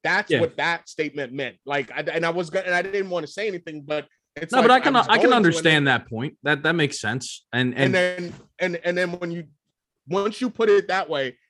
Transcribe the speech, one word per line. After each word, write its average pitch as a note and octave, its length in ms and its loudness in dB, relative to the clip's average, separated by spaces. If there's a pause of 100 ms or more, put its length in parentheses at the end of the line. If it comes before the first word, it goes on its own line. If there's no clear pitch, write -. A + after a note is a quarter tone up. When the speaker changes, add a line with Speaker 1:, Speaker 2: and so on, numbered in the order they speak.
Speaker 1:
That's F#3 260 -2
Speaker 2:
Yeah. C3 120 2
Speaker 1:
what B2 160 -2
that E3 320 -4
statement C#3+ 420 -8
meant. C3 240 -8 (100)
Like, C#3 260 -4
I, C#3 100 -6
and E3 240 -2
I E3+ 60 2
was E3+ 180 -4
gonna, F3+ 160 -4
and F3+ 100 0
I F3+ 60 2
didn't G3 280 -4
wanna E3 180 -4
say G#3 200 -6
anything, E3+ 360 -10
but D3 220 -6 (300)
it's F#3 160 -10
Speaker 2:
No, B3+ 80 4
Speaker 1:
like, A3+ 80 6
Speaker 2:
but A#3+ 40 8
I B3+ 40 10
Speaker 1:
I B3+ 60 4
Speaker 2:
can, C#4+ 120 2
Speaker 1:
was A#3 140 4
Speaker 2:
I G#3 60 4
can - 20 8
Speaker 1:
going - 60 2
to, - 60 2
and B3 60 4
Speaker 2:
understand D#3+ 540 4
Speaker 1:
then B2 120 4
Speaker 2:
that - 100 -12
point. A#2+ 340 -8
That, C#3+ 200 0
that D#3+ 120 2
makes D3+ 240 0
sense. A#2 540 -8
And, B2 200 0
Speaker 1:
and C3+ 100 0
Speaker 2:
and C3 100 2
Speaker 1:
then, F3+ 400 -2 (260)
and, F3 240 -4
and F3 140 -2
then F3+ 160 -2
when F3 180 -8
you, E3+ 140 -8 (600)
once G3 340 -2
you B3+ 80 -2
put A3+ 200 0
it G3 200 4
that F3+ 200 -2
way C3+ 280 -4 (120)